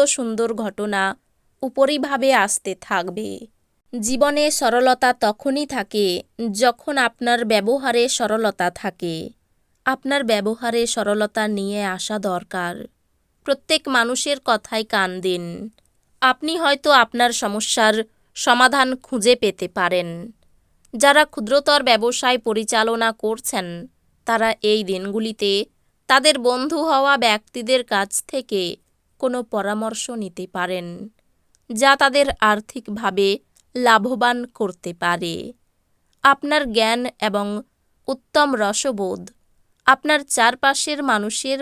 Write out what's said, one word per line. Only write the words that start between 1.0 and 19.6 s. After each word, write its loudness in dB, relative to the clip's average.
উপরিভাবে 0
আসতে 0
থাকবে। -4
জীবনে 0
সরলতা 2
তখনই -2
থাকে, -2
যখন 0
আপনার 0
ব্যবহারে 0
সরলতা -2
থাকে। -8
আপনার -2
ব্যবহারে -2
সরলতা -2
নিয়ে -4
আসা -6
দরকার। -4
প্রত্যেক 0
মানুষের 0
কথায় -2
কান -2
দিন। -2
আপনি 2
হয়তো 0
আপনার 0
সমস্যার 0
সমাধান 4
খুঁজে 2
পেতে -2